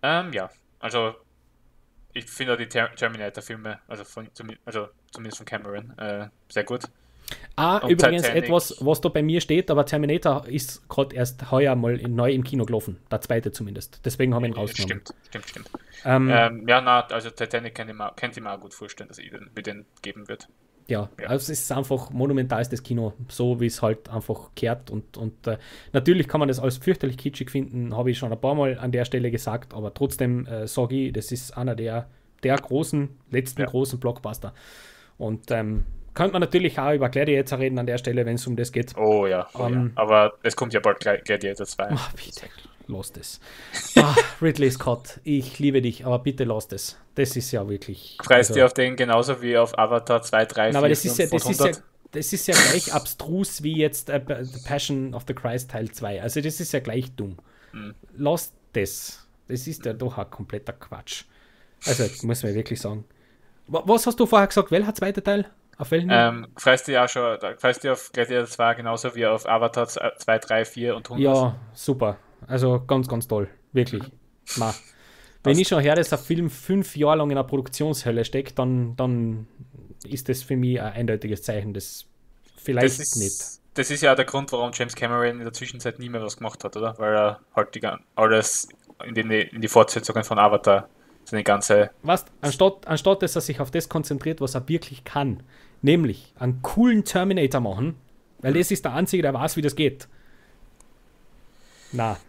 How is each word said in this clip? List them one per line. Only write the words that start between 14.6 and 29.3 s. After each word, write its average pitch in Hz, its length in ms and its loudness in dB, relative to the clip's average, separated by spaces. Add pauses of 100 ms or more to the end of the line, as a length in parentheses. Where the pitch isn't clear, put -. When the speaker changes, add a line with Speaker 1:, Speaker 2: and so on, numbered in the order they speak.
Speaker 1:
Stimmt, - 100 -16 (140)
stimmt, - 200 -14
stimmt. - 200 -18 (340)
Speaker 2:
Ähm, 131 260 4
Speaker 1:
Ähm, 117 380 4
ja, 123 140 6
na, 123 260 4
also 113 220 -6
Titanic 113 460 -6
kann 110 120 -10
ich 110 80 -16
mir, 104 220 -8
könnte 123 220 -8
ich 113 40 -16
mir 104 80 -8
auch 98 80 -8
gut 98 140 -20
vorstellen, - 340 -16
dass - 120 -20
ich - 120 -18
den, 101 240 -18
mir 104 80 -10
den 104 220 -12 (160)
geben 104 260 -12
wird. - 200 -12 (400)
Speaker 2:
Ja, 104 220 -4 (100)
Speaker 1:
Ja. 107 100 -10
Speaker 2:
also 139 140 -2 (100)
es 147 80 -4
ist - 100 -6
einfach 131 380 -4
monumentalstes 127 720 -2
Kino, 117 300 -4 (160)
so 123 320 0
wie 120 60 2
es - 140 -4
halt 110 280 -2
einfach 110 460 -8
kehrt. 120 360 -4
Und, 107 240 -10
und, 110 320 -8
äh, 110 100 -2 (360)
natürlich 160 340 4
kann 151 120 -2
man 143 100 2
das 131 100 -2
alles 127 180 0
fürchterlich 135 400 -2
kitschig 139 320 -8
finden, 123 460 -4
habe 123 160 0
ich 117 60 -2
schon 113 160 -4
ein 110 80 -8
paar 139 120 0
Mal 135 240 0
an 127 140 -4
der 120 140 0
Stelle 123 260 -2